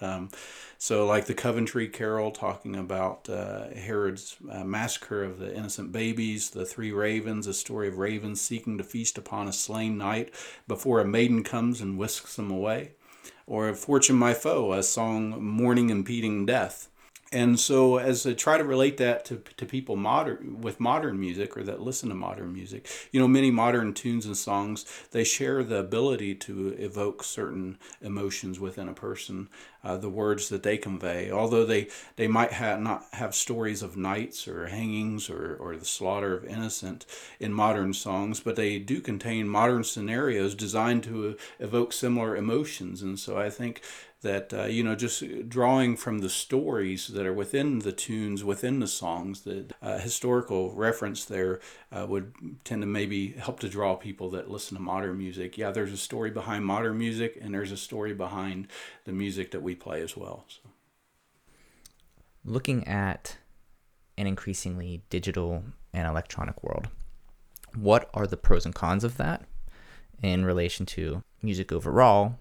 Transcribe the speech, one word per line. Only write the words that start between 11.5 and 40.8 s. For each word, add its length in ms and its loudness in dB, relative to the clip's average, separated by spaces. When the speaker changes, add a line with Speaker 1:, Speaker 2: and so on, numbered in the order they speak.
Speaker 1:
and 180 -2
whisks 380 -4
them 140 -4
away. 420 0
Or 280 0
Fortune 420 6
My 180 8
Foe, 400 2
a 80 2
song 600 0
mourning 460 6
impeding 560 0
death. 460 0
And 280 6
so 380 8
as 280 2
I 60 2
try 260 4
to 60 2
relate 320 4
that 300 2
to, 100 -8
to 80 -8
people 300 -4
modern, 680 0
with 180 -4
modern 400 2
music 360 -4
or 60 -6
that 180 -6
listen 280 -4
to 80 -4
modern 360 -6
music, 360 -10
you 80 6
know, 80 8
many 240 8
modern 420 4
tunes 320 -2
and 100 -4
songs, 480 -2
they 100 2
share 400 2
the 160 0
ability 560 0
to 420 -4
evoke 460 -4
certain 560 -6
emotions 580 -6
within 300 -8
a 60 -10
person. 540 -10
Uh, 140 -4
the 140 -6
words 400 0
that 120 -4
they 140 2
convey, 540 -4
although 340 4
they, 240 2
they 120 0
might 240 4
ha-, 240 -2
not 360 -4
have 220 -6
stories 480 -2
of 140 -10
knights 500 -4
or 200 -8
hangings 640 -4
or, 260 -6
or 180 -8
the 120 -10
slaughter 500 0
of 80 -6
innocent 600 -8
in 120 -4
modern 440 2
songs, 460 -4
but 160 -4
they 220 0
do 220 -4
contain 480 -4
modern 340 4
scenarios 720 0
designed 480 0